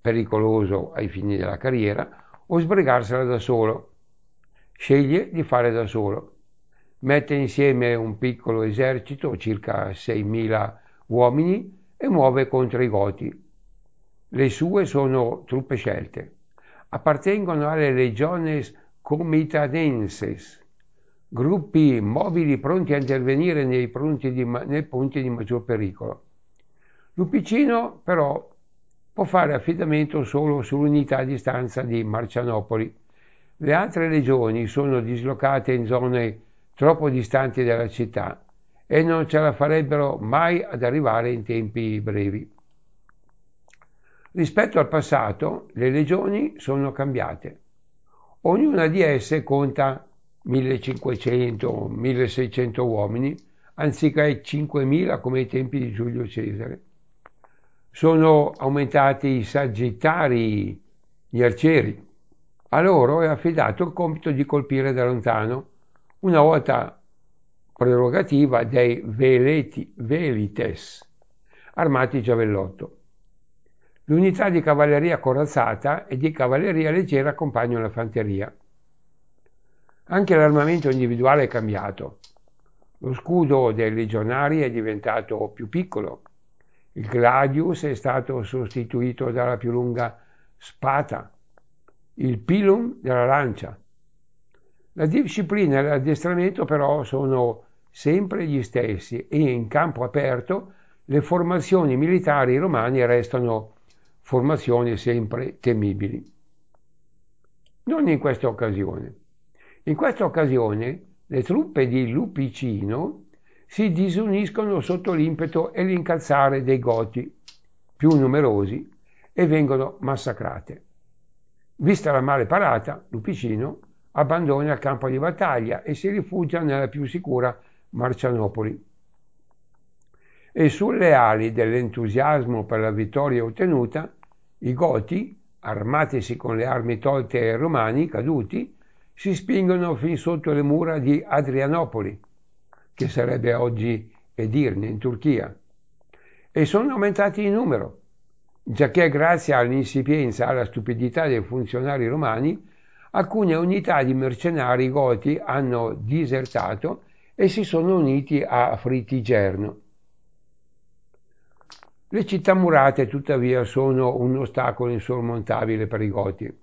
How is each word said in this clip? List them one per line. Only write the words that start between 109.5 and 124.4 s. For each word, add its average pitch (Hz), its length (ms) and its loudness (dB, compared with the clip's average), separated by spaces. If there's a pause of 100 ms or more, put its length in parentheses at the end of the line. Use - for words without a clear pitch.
In 151 120 -2
questa 240 300 -2
occasione 127 800 0 (240)
le 135 160 -2
truppe 175 440 0
di 123 220 0
Lupicino 131 1160 -4 (420)
si 208 260 -2
disuniscono 196 880 0
sotto 180 320 -2
l'impeto 160 600 0
e 180 120 -2
l'incalzare 143 800 2
dei 131 160 2
Goti, 117 540 -2 (640)
più 156 200 6
numerosi, 131 760 2 (420)
e 180 140 2
vengono 139 540 2
massacrate. - 800 -6 (960)
Vista 156 360 2
la 135 80 4
male 131 260 0
parata, 147 640 0
Lupicino 120 720 -6 (320)
abbandona 147 600 0